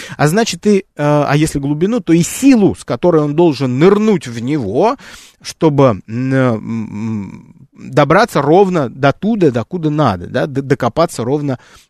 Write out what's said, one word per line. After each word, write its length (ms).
а 100
значит 400
и, 120
э, 40
а 400
если 240
глубину, 420
то 120
и 100
силу, 520
с 80
которой 380
он 140
должен 440
нырнуть 480
в 120
него, 580
чтобы, 640
м, 260
м, 1400
добраться 720
ровно 480
до 240
туда, 360
докуда 400
надо, 380
да, 180
д-, 160
докопаться 640
ровно 340